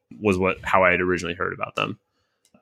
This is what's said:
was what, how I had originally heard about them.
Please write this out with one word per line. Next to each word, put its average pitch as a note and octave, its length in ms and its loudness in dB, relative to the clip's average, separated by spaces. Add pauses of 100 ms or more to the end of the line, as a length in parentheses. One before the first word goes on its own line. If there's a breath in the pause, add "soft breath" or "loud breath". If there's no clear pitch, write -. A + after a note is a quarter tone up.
(200)
was G2 180 2
what, F#2 240 0
how F#2+ 220 2
I F2+ 80 6
had F2+ 80 0
originally F2 340 -2
heard F#2 180 -6
about - 220 -10
them. G#2 240 -4 (640)